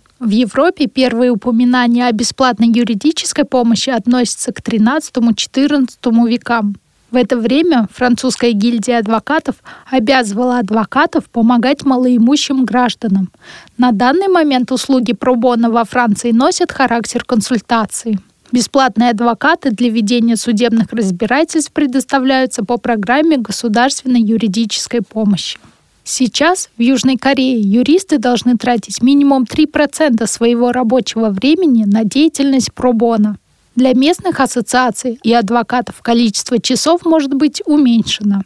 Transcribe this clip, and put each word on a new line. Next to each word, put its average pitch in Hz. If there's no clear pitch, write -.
В 233
Европе 269
первые 247
упоминания 247
о 247
бесплатной 240
юридической 240
помощи 240
относятся 247
к -
тринадцатому, 233
четырнадцатому 254
векам. 226
В 240
это 247
время 247
французская 247
гильдия 233
адвокатов 226
обязывала 247
адвокатов 226
помогать 240
малоимущим 254
гражданам. 208
На 247
данный 269
момент 294
услуги 254
пробоно 240
во 226
Франции 233
носят 311
характер 240
консультации. 220
Бесплатные 247
адвокаты 240
для 233
ведения 226
судебных 226
разбирательств 233
предоставляются 262
по 240
программе 254
государственной 240
юридической 226
помощи. 202
Сейчас 302
в 233
Южной 254
Корее 262
юристы 247
должны 247
тратить 226
минимум 277
три 311
процента 294
своего 240
рабочего 240
времени 247
на 208
деятельность 277
пробоно. 226
Для 254
местных 311
ассоциаций 247
и 226
адвокатов 233
количество 233
часов 320
может 311
быть 277
уменьшено. 233